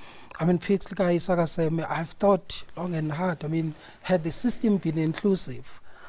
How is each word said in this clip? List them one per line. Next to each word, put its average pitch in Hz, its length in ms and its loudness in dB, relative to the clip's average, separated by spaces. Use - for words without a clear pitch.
I 160 80 -2
mean, 180 120 4
Pixley 196 380 0
Isaka 175 500 2
Seme, 160 420 0
I've 165 220 -4
thought - 540 2
long 175 180 -4
and 156 180 -2
hard. 165 320 -2
I 147 40 -4
mean, 160 260 0
had 180 220 2
the 233 60 -2
system 214 480 2
been 160 180 -2
inclusive, 160 840 0